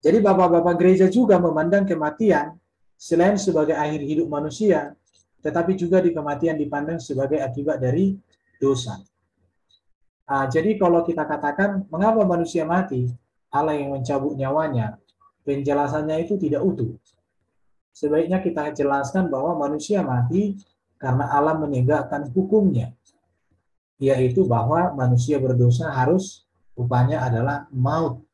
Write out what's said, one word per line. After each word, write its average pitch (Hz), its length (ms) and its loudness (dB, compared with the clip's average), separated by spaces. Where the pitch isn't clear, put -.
Jadi 180 160 4
bapak-bapak 175 600 4
gereja 185 280 6
juga 208 320 4
memandang 170 480 2
kematian 156 720 0
selain 185 400 2
sebagai 160 320 0
akhir 151 320 -2
hidup 156 240 -2
manusia, 151 680 -2
tetapi 170 400 -2
juga 175 240 2
di 170 80 2
kematian 156 480 -4
dipandang 147 400 -4
sebagai 139 400 -4
akibat 135 400 -4
dari 147 320 0
dosa. 123 400 -2
Ah, 135 200 -2
jadi 165 280 0
kalau 170 320 2
kita 160 160 -4
katakan, 151 640 -4
"Mengapa 208 400 2
manusia 170 400 -2
mati?" 160 400 -2
Allah 147 320 -2
yang 139 160 -6
mencabut 135 400 -4
nyawanya, 135 640 -2
penjelasannya 143 760 -2
itu 208 100 -2
tidak 160 320 0
utuh. - 320 -4
Sebaiknya 165 480 0
kita 151 320 -4
jelaskan 139 560 0
bahwa 143 240 -2
manusia 151 480 -2
mati 151 560 0
karena 127 320 -2
Allah 151 240 2
menegakkan 147 760 -2
hukumnya, 190 580 2
yaitu 131 400 2
bahwa 135 540 2
manusia 123 420 2
berdosa 127 480 2
harus 147 560 -2
upahnya 123 480 0
adalah 127 480 -4
maut. 135 480 -2